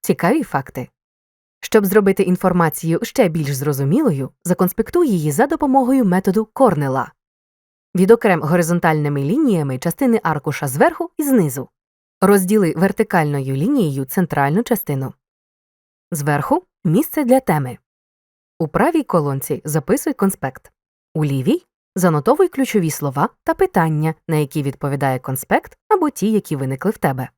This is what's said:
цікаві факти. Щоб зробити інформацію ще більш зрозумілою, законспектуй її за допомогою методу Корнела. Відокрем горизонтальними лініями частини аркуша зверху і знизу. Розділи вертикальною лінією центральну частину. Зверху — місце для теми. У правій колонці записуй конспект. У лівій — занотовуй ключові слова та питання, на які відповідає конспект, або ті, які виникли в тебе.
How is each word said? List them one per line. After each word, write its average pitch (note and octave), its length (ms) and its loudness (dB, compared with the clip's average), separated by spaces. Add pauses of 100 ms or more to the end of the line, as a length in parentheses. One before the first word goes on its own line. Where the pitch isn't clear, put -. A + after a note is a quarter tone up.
цікаві A3+ 420 0
факти. C3+ 460 -8 (720)
Щоб G#3 260 2
зробити G3 360 2
інформацію F3 800 0
ще A#3 260 0
більш D3+ 260 -4
зрозумілою, C#3 760 0 (140)
законспектуй G3+ 640 0
її D#3 240 0
за G#3+ 140 2
допомогою C4+ 580 2
методу F#3+ 400 2
Корнела. C#3+ 680 0 (840)
Відокрем F#3+ 480 4
горизонтальними D#3 800 0
лініями E3 560 0
частини A3+ 440 0
аркуша D3+ 460 -4
зверху D#4 480 0
і D#4+ 60 -6
знизу. D#3+ 460 0 (520)
Розділи G3 560 2
вертикальною D3+ 800 0
лінією D#3 480 0
центральну D3+ 580 0
частину. C3+ 520 -4 (960)
Зверху — D3 560 -2 (180)
місце B3 400 0
для B3+ 160 4
теми. C#3 380 -2 (800)
У D#3+ 100 -2
правій D4 340 0
колонці C#3+ 600 -2
записуй D#3+ 480 -2
конспект. - 600 -4 (420)
У D#3 100 0
лівій — C#3+ 420 0 (300)
занотовуй F#3 520 2
ключові G#3 420 0
слова C#3+ 380 -4 (160)
та E4 100 -2
питання, D#3+ 600 0 (140)
на E3 80 0
які D3+ 260 -2
відповідає C3+ 560 -2
конспект, - 600 -4 (100)
або F4+ 220 0
ті, G#3+ 220 -2
які F#3+ 240 -2
виникли C3+ 340 -4
в - 80 -8
тебе. C3 400 -4